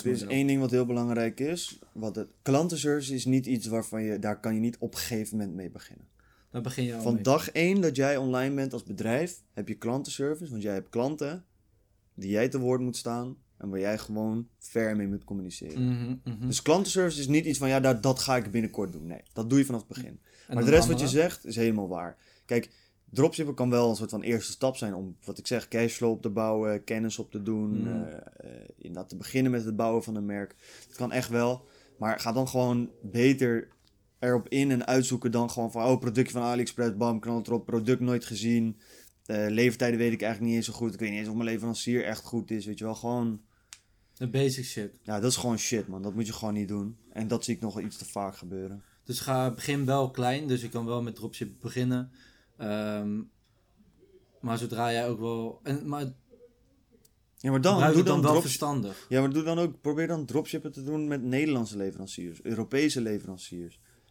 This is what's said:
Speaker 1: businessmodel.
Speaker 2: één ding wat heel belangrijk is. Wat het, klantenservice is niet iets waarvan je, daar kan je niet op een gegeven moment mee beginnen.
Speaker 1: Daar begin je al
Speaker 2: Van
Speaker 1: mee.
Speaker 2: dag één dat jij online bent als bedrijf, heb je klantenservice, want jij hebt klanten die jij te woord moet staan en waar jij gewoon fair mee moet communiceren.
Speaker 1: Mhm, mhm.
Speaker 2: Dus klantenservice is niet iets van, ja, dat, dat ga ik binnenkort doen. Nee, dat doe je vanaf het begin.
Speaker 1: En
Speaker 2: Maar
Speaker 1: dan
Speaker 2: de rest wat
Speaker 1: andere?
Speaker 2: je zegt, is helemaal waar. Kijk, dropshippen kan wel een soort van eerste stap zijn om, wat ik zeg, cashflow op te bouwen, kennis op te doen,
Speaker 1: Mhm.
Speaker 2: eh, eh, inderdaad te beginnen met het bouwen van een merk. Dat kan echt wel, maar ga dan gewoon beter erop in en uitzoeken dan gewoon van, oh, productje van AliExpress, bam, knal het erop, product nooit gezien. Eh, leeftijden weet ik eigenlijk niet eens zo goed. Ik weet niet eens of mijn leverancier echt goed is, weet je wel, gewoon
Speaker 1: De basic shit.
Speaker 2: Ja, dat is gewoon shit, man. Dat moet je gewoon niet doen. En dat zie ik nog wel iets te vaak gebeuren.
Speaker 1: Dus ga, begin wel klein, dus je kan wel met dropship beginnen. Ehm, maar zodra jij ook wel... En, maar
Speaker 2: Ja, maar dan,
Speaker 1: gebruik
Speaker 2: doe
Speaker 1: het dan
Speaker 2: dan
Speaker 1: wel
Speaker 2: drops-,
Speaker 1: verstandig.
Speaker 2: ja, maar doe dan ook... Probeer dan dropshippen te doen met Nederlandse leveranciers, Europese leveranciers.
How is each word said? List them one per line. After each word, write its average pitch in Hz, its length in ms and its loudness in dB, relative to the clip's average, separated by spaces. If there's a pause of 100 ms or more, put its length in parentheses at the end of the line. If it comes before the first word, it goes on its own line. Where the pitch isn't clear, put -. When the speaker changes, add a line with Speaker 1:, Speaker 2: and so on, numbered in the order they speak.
Speaker 1:
businessmodel. 123 360 0
Speaker 2:
één 139 100 2
ding 139 120 2
wat 127 120 2
heel 127 140 4
belangrijk 120 540 0
is. 165 400 -4 (140)
Wat 107 220 -6
het, 107 120 -6 (140)
klantenservice 147 720 2
is 120 120 -2
niet 131 200 4
iets 113 220 -2
waarvan 110 360 -2
je, 107 160 -2
daar 104 200 -2
kan 110 140 -2
je 110 60 0
niet 117 180 0
op 117 160 -6
een - 60 -8
gegeven 110 380 -4
moment 98 180 -4
mee 90 160 -8
beginnen. - 340 -20 (500)
Speaker 1:
Daar 120 80 -6
begin 127 200 -4
je 120 120 -4
al 113 60 -6
Speaker 2:
Van 117 120 2
Speaker 1:
mee. 104 100 2
Speaker 2:
dag 139 280 4
één 185 300 4
dat 156 140 2
jij 139 220 4
online 131 380 2
bent 135 180 -2
als 120 100 -6
bedrijf, 117 580 -2 (120)
heb 104 140 -6
je 110 80 -4
klantenservice, 143 760 -4
want 107 120 -6
jij 101 100 -2
hebt 95 160 -6
klanten 147 560 -2 (680)
die 95 160 -8
jij 110 200 4
te 135 100 -2
woord 127 220 2
moet 123 160 -4
staan 123 400 -6 (200)
en 101 120 -10
waar 95 100 -4
jij 104 180 0
gewoon 110 500 -4 (120)
fair 110 360 -2
mee 101 120 0
moet 98 160 -4
communiceren. 92 680 -6
Speaker 1:
Mhm, 120 320 -2
mhm. 120 240 -6
Speaker 2:
Dus - 140 -2
klantenservice 180 580 4
is 135 80 -2
niet 156 180 4
iets 143 120 0
van, 139 120 0
ja, 135 100 6
dat, 131 240 4
dat 131 160 4
ga 131 180 2
ik 101 140 -2
binnenkort 107 400 -2
doen. 80 160 -10
Nee, - 140 -12 (120)
dat 113 160 -4
doe 139 100 6
je 131 60 6
vanaf 120 160 -4
het - 80 -18
begin. 127 180 -12
Speaker 1:
En - 120 -16 (280)
Speaker 2:
Maar 127 80 -4
Speaker 1:
dan 117 100 4
Speaker 2:
de 131 60 6
rest 165 160 8
wat 165 140 4
Speaker 1:
andere? 127 140 2
Speaker 2:
je 151 60 6
zegt, 175 240 0
is 110 100 -8
helemaal 113 320 2
waar. 87 300 -6 (280)
Kijk, 120 240 0 (400)
dropshippen 143 460 2
kan 123 140 2
wel 120 200 6
een 110 60 2
soort 107 140 -6
van 107 120 -6
eerste 113 300 0
stap 131 260 0
zijn 104 180 -4
om, 92 200 -10 (100)
wat 101 120 -10
ik - 100 -10
zeg, 117 200 -2
cashflow 117 440 2
op 107 100 -2
te 113 80 -2
bouwen, 107 540 0
kennis 110 360 -4
op 110 120 -8
te 107 120 -6
doen, 107 380 0
Speaker 1:
Mhm. 117 60 -2
Speaker 2:
eh, 113 280 -4
eh, - 600 -16
inderdaad 87 320 -12
te 95 80 -12
beginnen 131 340 0
met 117 140 0
het 110 100 -4
bouwen 113 280 2
van 113 120 -6
een 101 100 -4
merk. 101 300 -6 (320)
Dat - 100 -20
kan 123 140 -4
echt 120 180 -2
wel, 120 360 0 (340)
maar 110 200 2
ga 117 120 0
dan 131 160 4
gewoon 123 420 4 (120)
beter 120 720 4 (460)
erop 123 300 2
in 139 220 4
en 123 160 2
uitzoeken 127 440 2
dan 120 180 2
gewoon 117 220 -2
van, 113 140 -2
oh, 127 140 6
productje 123 340 0
van 120 80 -2
AliExpress, 120 560 0
bam, 117 220 2
knal 117 180 -2
het 110 100 -4
erop, 117 180 0
product 117 360 2
nooit 123 240 0
gezien. 113 520 0 (480)
Eh, 107 240 -2
leeftijden 117 500 2
weet 117 120 4
ik 110 100 -2
eigenlijk 110 300 0
niet 117 140 2
eens 113 100 -8
zo - 20 -14
goed. 113 160 -2
Ik 95 60 -12
weet 110 100 -2
niet 104 100 -4
eens 107 80 -6
of 110 80 -6
mijn 117 140 -2
leverancier 113 560 -2
echt 107 180 -6
goed 113 280 -4
is, 107 140 -6
weet 104 120 -8
je 107 80 -10
wel, 110 100 -6
gewoon 117 460 -4 (760)
Speaker 1:
De 127 120 -4
basic 131 360 0
shit. - 380 -8
Speaker 2:
Ja, 104 160 -4
dat 123 120 2
is - 60 0
gewoon 117 200 0
shit, 107 300 -2
man. 95 140 -10
Dat 98 140 -6
moet 110 120 -2
je 107 60 -8
gewoon 107 200 -6
niet 104 140 -2
doen. 104 300 -6 (120)
En 113 180 -6
dat 117 160 0
zie 120 120 -2
ik - 60 -10
nog 110 120 -4
wel 104 100 -6
iets 104 140 -8
te - 80 -14
vaak 98 320 -6
gebeuren. 95 460 -10 (200)
Speaker 1:
Dus - 160 -6
ga, 131 320 0
begin 143 340 -2
wel 135 260 2
klein, 131 360 -2
dus 123 140 0
je 117 80 -8
kan 117 160 -4
wel 120 160 -2
met 117 140 -6
dropship 107 360 -10 (100)
beginnen. 127 500 -2 (460)
Ehm, 104 640 -4 (1200)
maar 117 160 -2
zodra 117 340 -2
jij 120 180 0
ook 110 100 -2
wel... 113 440 -4
En, 147 240 -4
maar 143 180 -4 (1300)
Speaker 2:
Ja, 135 140 0
maar 135 100 4
dan, 180 120 6
Speaker 1:
gebruik 156 200 6
Speaker 2:
doe 175 100 8
Speaker 1:
het 180 80 4
dan 143 100 4
Speaker 2:
dan - 0 -
Speaker 1:
wel 147 100 6
Speaker 2:
drops-, 165 160 6
Speaker 1:
verstandig. 127 640 -2
Speaker 2:
ja, 127 120 4
maar 135 120 2
doe 156 100 0
dan 165 160 0
ook... 165 220 0
Probeer 151 260 0
dan 156 180 -2
dropshippen 151 460 -4
te 135 120 -12
doen 151 240 -2
met 143 160 -2
Nederlandse 127 540 0
leveranciers, 92 640 -8
Europese 131 600 0
leveranciers. 92 800 -8 (320)